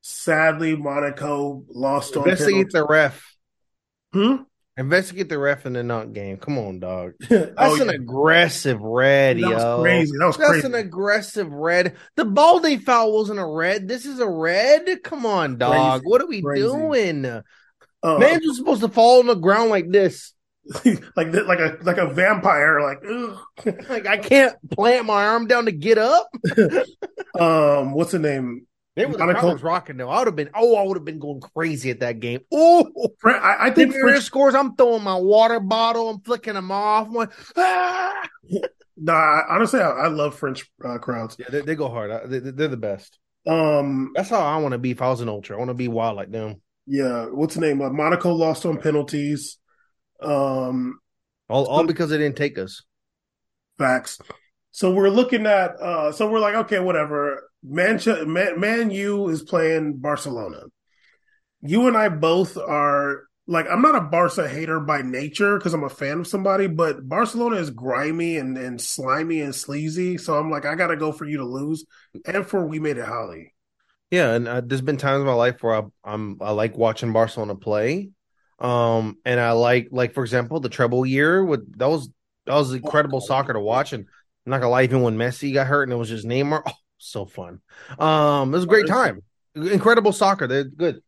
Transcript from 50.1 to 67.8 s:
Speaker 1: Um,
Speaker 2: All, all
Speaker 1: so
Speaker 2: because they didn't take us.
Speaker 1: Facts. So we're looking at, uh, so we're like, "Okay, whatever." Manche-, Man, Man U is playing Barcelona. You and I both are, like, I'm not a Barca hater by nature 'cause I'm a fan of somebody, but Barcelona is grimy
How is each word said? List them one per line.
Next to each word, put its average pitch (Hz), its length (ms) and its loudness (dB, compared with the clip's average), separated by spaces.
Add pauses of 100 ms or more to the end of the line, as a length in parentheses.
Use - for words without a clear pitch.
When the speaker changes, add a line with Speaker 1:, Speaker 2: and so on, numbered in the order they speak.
Speaker 1:
Um, 131 800 -2 (500)
Speaker 2:
All, 131 160 2
all 139 140 0
Speaker 1:
so 165 80 2
Speaker 2:
because 165 220 -2
they 151 80 0
didn't 147 200 -2
take 143 220 -4
us. 95 240 -12 (960)
Speaker 1:
Facts. 127 420 -2 (520)
So 185 200 0
we're 196 180 4
looking 233 380 2
at, 190 240 4
uh, 160 400 -4
so 214 180 -2
we're 220 100 0
like, 208 160 0
"Okay, 214 240 -2
whatever." 147 720 -2 (140)
Manche-, 175 600 0
Man, 170 340 -2
Man 220 320 0
U 202 380 -4
is 156 140 -4
playing 160 540 -2
Barcelona. 127 680 -8 (960)
You 202 260 2
and 240 80 2
I 214 140 2
both 170 480 0
are, 143 640 -2 (220)
like, 165 240 -2
I'm 180 140 0
not 302 120 4
a 220 60 2
Barca 165 460 0
hater 160 320 -6
by 147 240 -2
nature 151 560 -2
'cause 165 160 -2
I'm 151 80 -4
a 139 60 -6
fan 147 320 -6
of 170 60 -10
somebody, 190 400 0
but 160 400 -2
Barcelona 226 500 -2
is 160 120 -4
grimy 147 680 -4